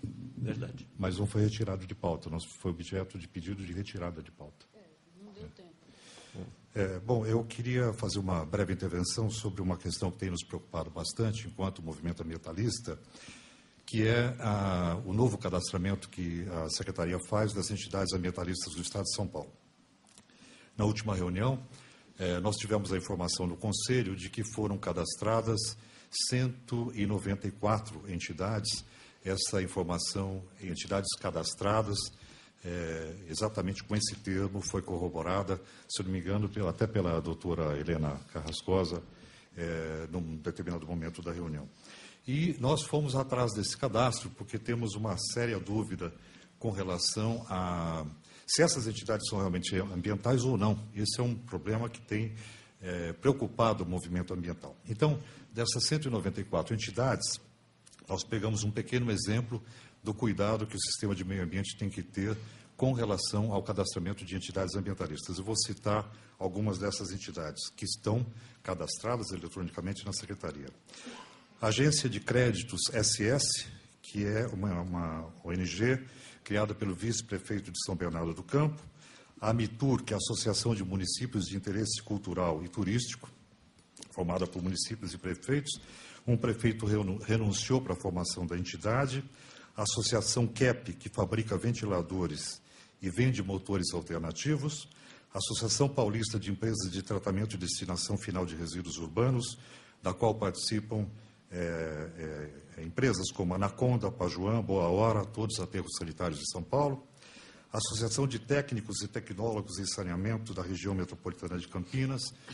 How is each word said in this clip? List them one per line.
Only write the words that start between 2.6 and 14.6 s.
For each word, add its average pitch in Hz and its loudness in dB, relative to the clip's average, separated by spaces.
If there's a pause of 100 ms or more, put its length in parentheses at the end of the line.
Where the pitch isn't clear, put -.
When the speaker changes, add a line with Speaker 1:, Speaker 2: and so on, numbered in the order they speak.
Speaker 2:
foi 92 0
objeto 92 -4
de 85 -10
pedido 95 -8
de 87 -6
retirada 87 -6
de 78 -18
pauta. - -20
Speaker 3:
É, 214 -20 (440)
não 208 -16
deu 214 -14
tempo. 175 -20 (1040)
Speaker 2:
É, 95 2
bom, 110 4
eu 113 6
queria 120 2
fazer 98 0
uma 92 2
breve 92 2
intervenção 98 0
sobre 98 -2
uma 90 2
questão 90 -2
que - -6
tem 95 -2
nos 87 -2
preocupado 85 -6
bastante 101 -2
enquanto 92 -2
movimento 80 -4
ambientalista, 82 -4 (840)
que 110 2
é 120 4
a, 98 2